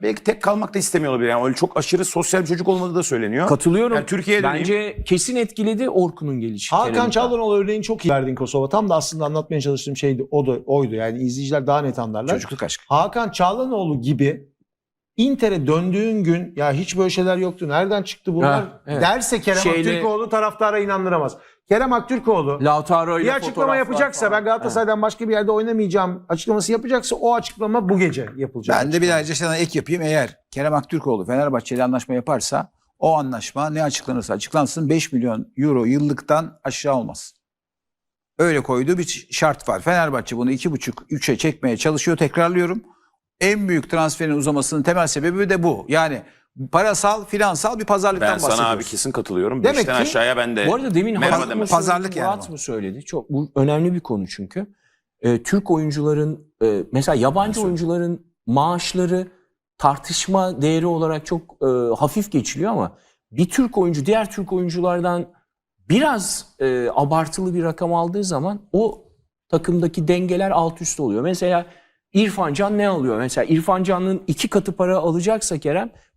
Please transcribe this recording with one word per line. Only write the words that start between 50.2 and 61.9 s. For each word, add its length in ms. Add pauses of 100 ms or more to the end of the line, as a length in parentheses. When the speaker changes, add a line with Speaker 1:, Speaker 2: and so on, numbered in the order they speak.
Speaker 1:
ben 180
de 120
Speaker 2:
Bu 80
arada 200
demin 240
Speaker 1:
merhaba 160
Speaker 2:
Hakan 120
mı 40
Speaker 1:
demem. 160
Speaker 2:
söyledi, 40
Speaker 4:
Pazarlık 440
yani 120
Speaker 2:
Murat 220
Speaker 4:
bu. 20
Speaker 2:
mı 60
söyledi? 480
Çok, 240
bu 260
önemli 380
bir 60
konu 280
çünkü. 400 (540)
Ee, 220
Türk 280
oyuncuların, 680 (240)
e, 280
mesela 240
yabancı 320
Speaker 1:
Ben 60
söyleyeyim. 140
Speaker 2:
oyuncuların 580 (200)
maaşları 800 (500)
tartışma 840
değeri 240
olarak 400
çok, 160 (200)
e, 40 (300)